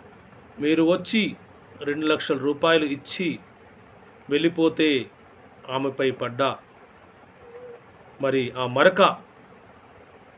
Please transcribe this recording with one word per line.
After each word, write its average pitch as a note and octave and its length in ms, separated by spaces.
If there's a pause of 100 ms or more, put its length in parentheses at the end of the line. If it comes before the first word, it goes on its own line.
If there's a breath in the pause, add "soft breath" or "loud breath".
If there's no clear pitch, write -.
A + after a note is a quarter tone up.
(580)
మీరు D#3 240
వచ్చి F3+ 540 (440)
రెండు D3 260
లక్షల D#3 300
రూపాయలు D3 480
ఇచ్చి C#3+ 540 (920)
వెళ్ళిపోతే D#3 800 (600)
ఆమెపై C3+ 400
పడ్డ B2 320 (1800)
మరి C3 360
ఆ B2+ 100
మరక D#3+ 500 (1200)